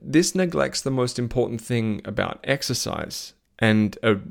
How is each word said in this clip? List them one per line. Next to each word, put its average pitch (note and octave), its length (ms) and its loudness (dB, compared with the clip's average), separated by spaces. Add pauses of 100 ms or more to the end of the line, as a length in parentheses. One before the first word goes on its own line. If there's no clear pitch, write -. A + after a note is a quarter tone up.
this D#3+ 360 2
neglects E3 440 0
the C3+ 120 -2
most B2 260 0
important A#2 420 0
thing A2 440 -2
about G2 400 -2
exercise - 880 -4 (260)
and G#2+ 460 4
a, G#2 160 4 (100)